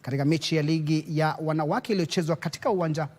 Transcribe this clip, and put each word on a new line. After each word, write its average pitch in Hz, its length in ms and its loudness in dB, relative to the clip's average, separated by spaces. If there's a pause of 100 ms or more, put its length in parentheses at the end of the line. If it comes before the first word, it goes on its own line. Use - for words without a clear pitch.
katika 139 240 -2
mechi 160 300 2
ya 160 60 4
ligi 156 480 0
ya 156 340 0
wanawake 160 500 0
iliyochezwa 170 420 0
katika - 340 -4
uwanja 160 380 0 (120)